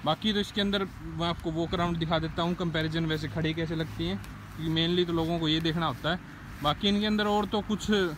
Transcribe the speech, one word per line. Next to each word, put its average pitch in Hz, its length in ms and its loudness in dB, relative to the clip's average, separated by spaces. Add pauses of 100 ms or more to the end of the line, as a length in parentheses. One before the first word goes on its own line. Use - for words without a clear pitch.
बाकी 180 280 2
तो 202 60 2
इसके 202 220 -2
अंदर 202 220 2 (280)
मैं 165 160 -2
आपको 170 240 -2
वॉक 165 220 0
अराउंड 175 240 0
दिखा 165 220 0
देता 160 220 -2
हूँ, 175 140 2
comparison 160 500 0
वैसे 156 240 -2
खड़े 160 240 0
कैसे 165 220 -2
लगती 165 320 -4
हैं, 196 100 -2 (380)
क्योंकि 156 200 -2
mainly 170 320 4
तो 170 60 -2
लोगों 165 260 2
को 160 80 2
ये 160 140 4
देखना 165 240 2
होता 147 260 0
है। 180 80 0 (440)
बाकी 151 240 2
इनके 208 180 4
अंदर 214 220 2
और 208 200 4
तो 208 160 0
कुछ - 240 -2 (300)